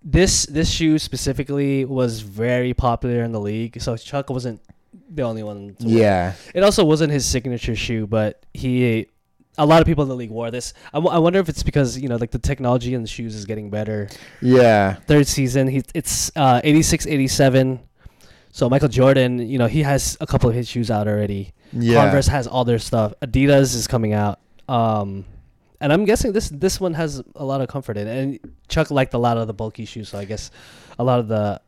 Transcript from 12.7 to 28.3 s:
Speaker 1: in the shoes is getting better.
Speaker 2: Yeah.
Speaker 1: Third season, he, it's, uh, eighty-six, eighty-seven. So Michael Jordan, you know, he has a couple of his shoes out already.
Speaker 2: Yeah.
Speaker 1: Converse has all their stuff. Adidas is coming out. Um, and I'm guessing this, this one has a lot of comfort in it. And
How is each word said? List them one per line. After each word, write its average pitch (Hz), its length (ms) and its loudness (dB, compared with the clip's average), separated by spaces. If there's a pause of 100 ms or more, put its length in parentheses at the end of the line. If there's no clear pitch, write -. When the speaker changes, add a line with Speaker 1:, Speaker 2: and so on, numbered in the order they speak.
Speaker 1:
in 120 80 -4
the 110 60 -8
shoes 113 260 -10
is 107 100 -10
getting 107 240 -8
better. 104 400 -4 (320)
Speaker 2:
Yeah. 113 540 6
Speaker 1:
Third 147 320 4
season, 131 420 0
he, 131 140 -2 (120)
it's, - 420 -4
uh, 131 280 4
eighty-six, 156 420 2
eighty-seven. 131 720 2 (720)
So 123 200 -2
Michael 139 180 2
Jordan, 127 580 4
you 131 120 -4
know, 123 80 4
he 151 160 0
has 139 400 -2
a 117 40 -8
couple 127 220 2
of 117 80 0
his 120 120 -4
shoes 117 220 -4
out 104 160 0
already. 101 460 -4 (180)
Speaker 2:
Yeah. 117 320 4
Speaker 1:
Converse 135 260 4
has 135 180 0
all 123 180 -2
their 117 140 2
stuff. 110 420 -2
Adidas 139 540 4
is 113 120 -4
coming 110 280 0
out. 104 260 -2 (300)
Um, 107 560 -2 (560)
and 147 100 2
I'm 196 140 2
guessing 214 260 0
this, 214 160 -2
this 156 320 -4
one 180 140 -2
has 147 280 -6 (140)
a 147 80 -10
lot 135 160 -2
of 123 80 -4
comfort 120 300 -8
in 104 100 -6
it. 117 140 -6
And - 320 -8 (140)